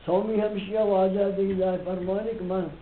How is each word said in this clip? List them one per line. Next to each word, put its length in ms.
سومی 360
ہمشیہ 380
واجہ 400
دیکھ 200
جائے 280
فرمانی 540
کہ 60
من 220